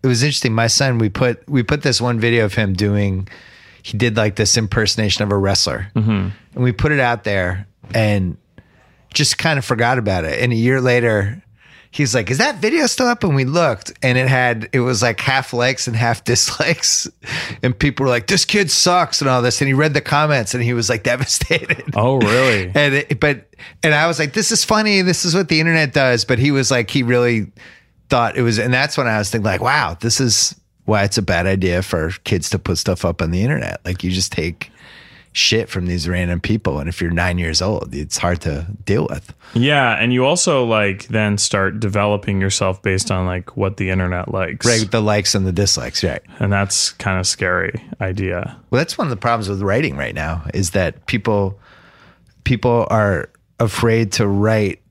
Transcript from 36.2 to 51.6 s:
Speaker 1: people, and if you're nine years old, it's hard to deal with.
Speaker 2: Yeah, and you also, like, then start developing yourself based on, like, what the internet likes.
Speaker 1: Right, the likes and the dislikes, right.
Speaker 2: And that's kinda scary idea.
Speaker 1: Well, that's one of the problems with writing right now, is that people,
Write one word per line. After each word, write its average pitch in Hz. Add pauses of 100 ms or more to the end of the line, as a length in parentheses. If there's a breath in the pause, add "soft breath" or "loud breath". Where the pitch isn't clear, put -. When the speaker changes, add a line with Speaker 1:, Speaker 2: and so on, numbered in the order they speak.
Speaker 1:
people, 80
and 73
if 85
you're 85
nine 87
years 80
old, 95
it's 73
hard 87
to 82 (180)
deal 98
with. - (220 loud breath)
Speaker 2:
Yeah, 127
and 120
you 127
also, 151
like, 104
then 107
start 98
developing 101
yourself 95
based 95
on, 92
like, 90
what 98
the 95
internet 90
likes. 92
Speaker 1:
Right, 110
the 113
likes 104
and 95
the 92
dislikes, 87
right. - (180)
Speaker 2:
And 101
that's 98
kinda 92
scary 90 (260)
idea. 92 (140)
Speaker 1:
Well, 113
that's 165
one 190
of -
the 113
problems 113
with 98
writing 101
right 67
now, 78 (100)
is 90
that -
people, 101 (840 loud breath)